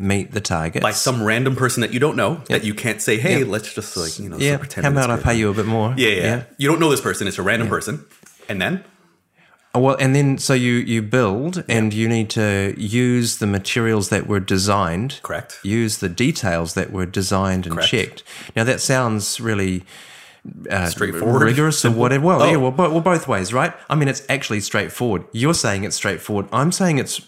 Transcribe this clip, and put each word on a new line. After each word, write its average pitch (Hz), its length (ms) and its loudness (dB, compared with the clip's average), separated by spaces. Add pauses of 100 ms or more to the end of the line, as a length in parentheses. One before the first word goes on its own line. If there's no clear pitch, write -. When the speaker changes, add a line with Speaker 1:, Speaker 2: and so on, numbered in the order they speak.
Speaker 1:
meet 98 280 -2
the 104 80 -4
targets. 87 420 -2
Speaker 2:
By 110 80 2
some 120 320 -2
random 120 320 2
person 123 260 0
that 110 120 -2
you 120 60 0
don't 147 160 2
know, 113 180 2
Speaker 1:
Yep. 156 160 -12
Speaker 2:
that 110 160 0
you 104 100 -2
can't 107 260 -4
say, 113 160 0
"Hey, 156 220 2
Speaker 1:
Yep. 127 80 0
Speaker 2:
let's 107 260 -6
just, - 240 -8
like, 82 220 -6
you 101 100 -10
know, 80 80 -12
Speaker 1:
Yeah, 143 200 0
Speaker 2:
pretend - 280 -6
Speaker 1:
how 143 60 2
Speaker 2:
it's 139 140 2
Speaker 1:
about 120 40 0
I 117 60 0
Speaker 2:
good." - 100 -4
Speaker 1:
pay 117 100 4
you 110 140 2
a 98 60 0
bit 104 100 0
more? 113 320 0
Speaker 2:
Yeah, 120 120 4
yeah. 92 140 0
Speaker 1:
Yeah. 120 200 0 (160)
Speaker 2:
You 139 80 0
don't 160 120 2
know 165 120 4
this - 100 0
person, 110 260 -2
it's 92 120 -6
a 95 40 -2
random 113 240 2
Speaker 1:
Yeah. 101 100 -2
Speaker 2:
person. - 280 -6 (440)
And 101 120 -4
then? 160 220 -2 (920)
Speaker 1:
Oh, 123 60 2
well, 135 180 4
and 135 160 4
then 139 240 4
so - 160 0
you, 123 200 2
you 113 280 0
build 127 640 0
and 110 240 2
you 110 140 0
need 113 240 0
to 101 460 2
use 120 600 0
the 110 80 -2
materials 101 640 0
that 101 160 0
were 104 140 0
designed. 95 840 0
Speaker 2:
Correct. - 400 -10
Speaker 1:
Use 107 360 0
the 95 120 -2
details 85 640 0
that 92 180 -2
were 92 140 -4
designed 95 640 0
and 82 80 -4
Speaker 2:
Correct. - 140 0
Speaker 1:
checked. - 340 -4 (320)
Now, 113 80 2
that 117 180 0
sounds 120 580 0
really, 98 440 -2 (880)
uh, 92 160 0
Speaker 2:
Straightforward. 98 560 0
Speaker 1:
rigorous 151 320 4
or - 40 -2 (100)
Speaker 2:
Simple. 113 120 2
Speaker 1:
whatever. 135 240 4
Well, 170 160 4
Speaker 2:
Oh. 160 80 6
Speaker 1:
yeah, 170 60 4
well, 127 160 2
bo-, 165 180 2
well, 160 120 2
both 170 260 2
ways, 98 260 -2
right? 151 180 2 (160)
I - 80 -2
mean, 147 120 4
it's 135 220 -2
actually 123 320 -2
straightforward. 101 720 -2
You're 131 220 2
saying 101 300 0
it's 98 140 -6
straightforward. 98 540 -2
I'm 139 200 2
saying 175 260 2
it's, - 300 -4